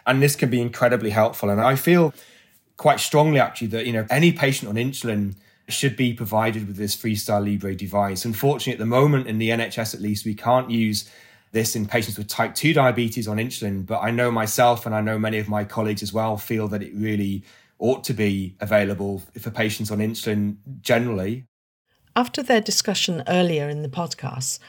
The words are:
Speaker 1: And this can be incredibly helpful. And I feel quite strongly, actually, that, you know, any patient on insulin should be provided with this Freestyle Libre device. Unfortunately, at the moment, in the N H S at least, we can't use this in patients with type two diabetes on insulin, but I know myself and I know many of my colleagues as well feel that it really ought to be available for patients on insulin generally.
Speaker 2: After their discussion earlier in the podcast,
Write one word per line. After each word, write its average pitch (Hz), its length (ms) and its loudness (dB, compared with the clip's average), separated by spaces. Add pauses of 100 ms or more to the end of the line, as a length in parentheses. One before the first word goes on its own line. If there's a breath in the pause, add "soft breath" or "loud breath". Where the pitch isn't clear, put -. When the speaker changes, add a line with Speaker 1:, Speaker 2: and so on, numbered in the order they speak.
Speaker 1:
And 135 160 4
this 143 140 4
can 131 140 0
be 120 100 2
incredibly 120 500 2
helpful. 107 380 2
And 101 120 2
I 131 160 4
feel 170 360 4 (640 loud breath)
quite - 240 4
strongly, 151 380 4
actually, 113 300 0
that, 113 180 -4
you 117 60 -2
know, 110 180 -2
any 160 220 6
patient 135 360 0
on 104 60 -4
insulin 110 600 -2 (340 soft breath)
should 131 280 0
be 123 160 2
provided 110 540 -2
with 98 100 -8
this 101 200 -4
Freestyle 104 500 0
Libre 98 280 -2
device. 98 520 -2
Unfortunately, 131 460 0
at - 60 -6
the 110 80 -2
moment, 131 400 4
in 110 120 -2
the 113 120 2
N 117 100 0
H 110 180 -4
S 113 160 -4
at - 60 -12
least, 104 240 -2
we 107 100 -4
can't 123 360 0
use 110 380 0 (440 loud breath)
this 113 240 0
in 104 100 -2
patients 107 300 -2
with 104 120 -10
type - 260 -2
two 151 180 2
diabetes 120 560 2
on 107 80 -2
insulin, 107 480 -4
but 101 160 -4
I 107 100 -2
know 120 200 2
myself 117 560 2
and 110 80 -2
I 107 80 0
know 110 160 -2
many 110 200 -2
of 104 120 -4
my 104 140 -2
colleagues 107 380 -4
as 98 80 -8
well 110 280 -2
feel 110 300 -4
that 98 140 -4
it 90 120 -12
really 101 500 -2 (340 soft breath)
ought 131 260 0
to 135 100 -2
be 98 440 -2
available 101 640 0 (160)
for 113 120 -10
patients 107 400 -4
on 104 80 -2
insulin 107 580 -2 (240)
generally. 117 640 0 (720)
Speaker 2:
After 247 260 -2
their 240 200 2
discussion 190 680 -2
earlier 165 400 2
in 147 140 -6
the 147 80 -6
podcast, - 800 -8